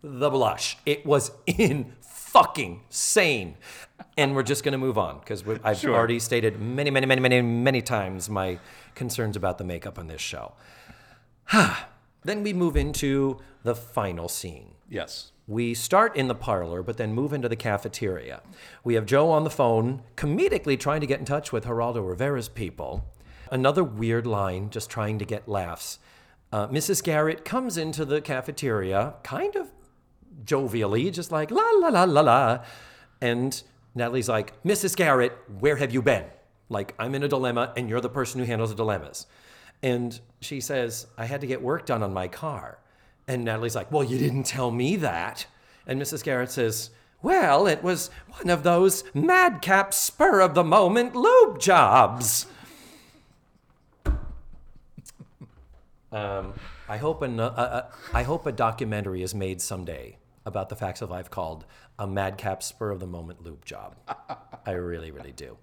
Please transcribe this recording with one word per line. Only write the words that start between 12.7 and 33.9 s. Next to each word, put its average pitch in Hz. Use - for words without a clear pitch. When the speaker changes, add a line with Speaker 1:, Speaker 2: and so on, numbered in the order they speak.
Speaker 1:
into 139
the 120
final 95
scene. 60
Speaker 2:
Yes. -
Speaker 1:
We 117
start 214
in 135
the 120
parlor, 90
but 113
then 110
move 139
into 123
the 113
cafeteria. 98
We 120
have 110
Joe 143
on 151
the 120
phone, 117
comedically 156
trying 151
to 147
get 135
in 131
touch 143
with 113
Geraldo 117
Rivera's 123
people. 80
Another 135
weird 113
line, 98
just -
trying 107
to 101
get 104
laughs. 90
Uh, 107
Missus 147
Garrett 156
comes 240
into 156
the 147
cafeteria, 127
kind 403
of 381
jovially, 120
just 170
like, 156
"La, 370
la, 339
la, 196
la, 151
la." 123
And 123